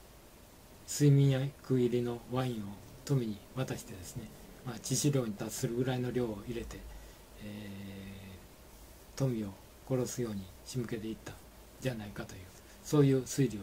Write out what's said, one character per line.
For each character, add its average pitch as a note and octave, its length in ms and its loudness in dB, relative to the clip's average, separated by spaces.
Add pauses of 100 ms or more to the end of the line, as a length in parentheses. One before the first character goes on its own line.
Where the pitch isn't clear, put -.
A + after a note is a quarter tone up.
(880)
睡 D3 240 6
眠 C#3 200 8
薬 C3 480 2
入 B2 100 6
り A#2+ 120 2
の A#2+ 180 -2 (120)
ワ B2+ 140 0
イ B2+ 60 -2
ン G#2+ 120 -4
を - 20 -8 (380)
富 C3 220 2
に G#2 120 -4 (180)
渡 C3 220 -2
し - 60 -12
て G#2+ 100 -14
で F#2 100 -12
す - 140 -12
ね、 A2 100 -8 (380)
ま A#2+ 80 -6
あ、 - 40 -10
致 B2+ 180 -2
死 C#3+ 160 4
量 C3 140 2
に G#2+ 80 -2
達 G#2+ 180 -6
す - 160 -2
る A#2 80 -4
ぐ B2 100 2
ら C3 100 0
い B2 40 0
の B2 120 -2
量 A#2+ 140 0
を G#2 200 -4
入 A#2+ 100 -6
れ A2+ 100 -6
て、 G2 120 -10 (680)
え - 20 -10 (1700)
ー、 - 20 -14
富 B2 280 2
を - 20 -4 (420)
殺 B2+ 180 2
す - 140 -4
よ A#2 100 -2
う - 20 -4
に G2 100 -6 (220)
仕 - 120 -8
向 A#2 100 -2
け A#2 100 -4
て G#2+ 100 -6
い A2 60 -4
っ - 100 -8
た - 80 -12
ん - 40 -14 (440)
じ B2+ 100 -2
ゃ B2 40 0
な G#2+ 120 -8
い G#2 40 -10
か - 140 -8
と - 120 -14
い - 20 -12
う、 - 40 -14 (420)
そ D3+ 160 4
う C#3+ 60 10
い C3+ 80 8
う C3 100 4
推 B2+ 260 2
理 G#2 80 -6
を G2 60 -8